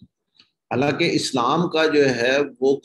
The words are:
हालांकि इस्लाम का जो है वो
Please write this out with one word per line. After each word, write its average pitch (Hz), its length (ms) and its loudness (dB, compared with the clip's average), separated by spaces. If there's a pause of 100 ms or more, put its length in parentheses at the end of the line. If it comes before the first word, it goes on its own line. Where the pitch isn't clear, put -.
(720)
हालांकि 143 340 0
इस्लाम 151 640 -2
का 156 180 0
जो 147 180 2
है 127 380 0
वो 135 440 -2